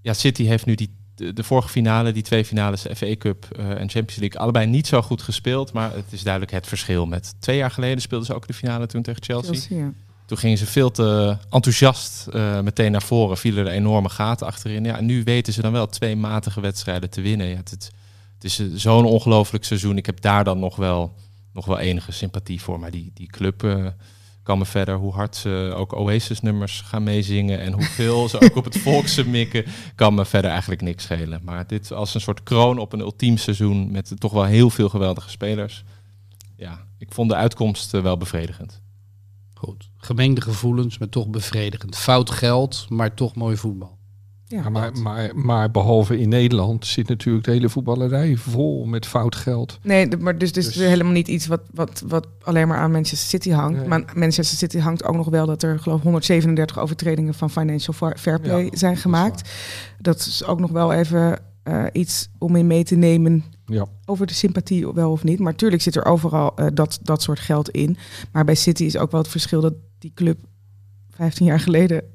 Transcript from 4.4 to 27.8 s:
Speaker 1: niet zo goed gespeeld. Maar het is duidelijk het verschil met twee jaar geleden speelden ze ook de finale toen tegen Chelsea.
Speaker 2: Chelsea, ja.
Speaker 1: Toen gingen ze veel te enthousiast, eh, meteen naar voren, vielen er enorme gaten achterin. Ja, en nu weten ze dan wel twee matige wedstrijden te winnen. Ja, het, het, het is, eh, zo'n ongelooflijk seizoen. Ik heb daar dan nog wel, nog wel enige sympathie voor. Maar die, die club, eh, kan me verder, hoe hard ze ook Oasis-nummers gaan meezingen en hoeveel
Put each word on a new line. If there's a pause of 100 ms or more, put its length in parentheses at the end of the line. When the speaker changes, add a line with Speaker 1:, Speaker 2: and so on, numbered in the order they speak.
Speaker 1:
niet
zo
goed
gespeeld.
Maar
het
is
duidelijk
het
verschil
met
twee
jaar
geleden
speelden
ze
ook
de
finale
toen
tegen
Chelsea.
Speaker 2:
Chelsea,
ja. (320)
Speaker 1:
Toen
gingen
ze
veel
te (120)
enthousiast,
eh,
meteen
naar
voren,
vielen
er
enorme
gaten
achterin.
Ja,
en
nu
weten
ze
dan
wel
twee
matige
wedstrijden
te
winnen.
Ja,
het,
het, (420)
het
is,
eh,
zo'n
ongelooflijk
seizoen.
Ik
heb
daar
dan
nog
wel, (400)
nog
wel
enige
sympathie
voor.
Maar
die,
die
club,
eh, (580)
kan
me
verder,
hoe
hard
ze
ook
Oasis-nummers
gaan
meezingen
en
hoeveel